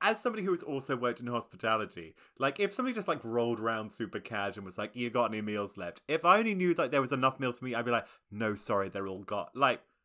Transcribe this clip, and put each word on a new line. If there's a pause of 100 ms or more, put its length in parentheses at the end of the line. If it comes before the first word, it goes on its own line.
as
somebody
who
has
also
worked
in
hospitality, (240)
like,
if
somebody
just,
like,
rolled
around
super
cash
and
was
like,
"You
got
any
meals
left?"
If
I
only
knew
that
there
was
enough
meals
for
me,
I'd
be
like, (240)
"No,
sorry,
they're
all
got."
Like, (240)